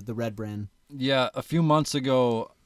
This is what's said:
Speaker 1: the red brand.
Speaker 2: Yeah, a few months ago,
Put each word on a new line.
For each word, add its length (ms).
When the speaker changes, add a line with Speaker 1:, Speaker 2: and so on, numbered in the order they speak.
Speaker 1:
the 120
red 220
brand. 320
Speaker 2:
Yeah, 440
a 80
few 200
months 320
ago, 580